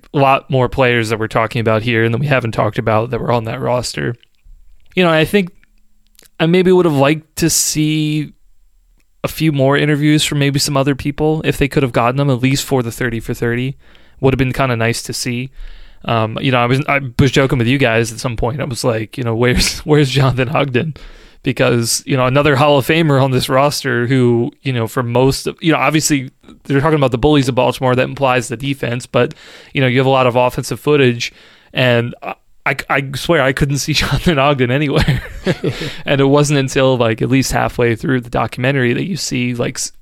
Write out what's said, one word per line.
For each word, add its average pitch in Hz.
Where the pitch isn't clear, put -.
a 160
lot 135
more 127
players 120
that 110
we're 110
talking 113
about 110
here 113
and 117
that 120
we 143
haven't 123
talked 107
about 113
that 117
were 117
on 117
that 123
roster. 123
You 185
know, 170
I 156
think 190
I 165
maybe 180
would 180
have 160
liked 143
to 165
see 156
a -
few 160
more 139
interviews 151
from 147
maybe 139
some 143
other 135
people 151
if 139
they 143
could 143
have 123
gotten 123
them, 143
at 123
least 131
for 131
the 117
thirty 117
for 120
thirty. 120
Would 131
have 123
been 127
kinda 127
nice 113
to 117
see. 127
Um, 113
you 139
know, 123
I 120
was, 131
I 139
was 139
joking 139
with 117
you 135
guys 113
at 110
some 120
point. 127
I 110
was 120
like, 110
you 131
know, 117
"Where's, 120
<laughs> -
where's 151
Jonathan 127
Ogden?" 139
Because, 127
you 135
know, 127
another 143
Hall 147
of 131
Famer 156
on 135
this 127
roster 131
who, 120
you 135
know, 113
for 127
most 123
of, -
you 165
know, 143
obviously 139
they're 139
talking 156
about 131
the 127
Bullies 143
of 131
Baltimore. 127
That 127
implies 127
the 123
defense, 127
but, -
you 139
know, 131
you 123
have 131
a -
lot 131
of 120
offensive 127
footage, 127
and 120
I, -
I, 135
I 139
swear 156
I 135
couldn't 139
see 151
<laughs> -
Jonathan 143
Ogden 131
anywhere. 143
<laughs> -
And 139
it 139
wasn't 143
until, 135
like, 113
at 123
least 131
halfway 120
through 131
the 120
documentary 123
that 143
you 180
see, 123
like, 127
s-, -